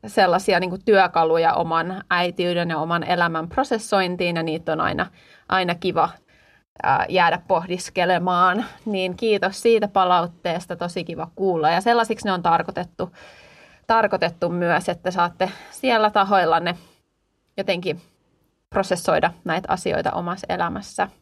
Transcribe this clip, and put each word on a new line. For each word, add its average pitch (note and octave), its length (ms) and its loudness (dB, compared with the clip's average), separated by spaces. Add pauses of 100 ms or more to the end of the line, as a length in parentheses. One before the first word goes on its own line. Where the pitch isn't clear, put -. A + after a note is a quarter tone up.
sellaisia F#3 540 4
niinku F#3 240 -6
työkaluja E3 680 4
oman E3 560 -2
äitiyden F3 600 0
ja D#3+ 80 -2
oman E3+ 260 -2
elämän E3+ 440 0
prosessointiin, F#3 880 -2
ja E3 60 -2
niitä E3 300 -4
on D#3 80 -4
aina, - 260 -2 (420)
aina F3+ 260 0
kiva, E3+ 340 0 (760)
ää, D3 260 2
jäädä E3+ 400 2
pohdiskelemaan. F3+ 1160 0 (200)
Niin F#3 320 -4
kiitos G3 460 -2
siitä A3 260 4
palautteesta, F3+ 880 0
tosi F3 280 -6
kiva E3 300 -10
kuulla. E3+ 360 0
Ja E3+ 100 2
sellaisiksi A#3 460 0
ne G3+ 60 0
on F3+ 100 -2
tarkoitettu, E3+ 680 -2 (760)
tarkoitettu F#3+ 640 0
myös, F3 400 0
että F3 220 -4
saatte F3+ 400 -2 (200)
siellä A3 400 2
tahoillanne F3 680 2 (800)
jotenkin F3+ 440 -2 (680)
prosessoida F3 600 0 (140)
näitä E3+ 280 -2
asioita E3+ 400 -2
omassa F3 360 -6
elämässä. F3+ 600 -4 (140)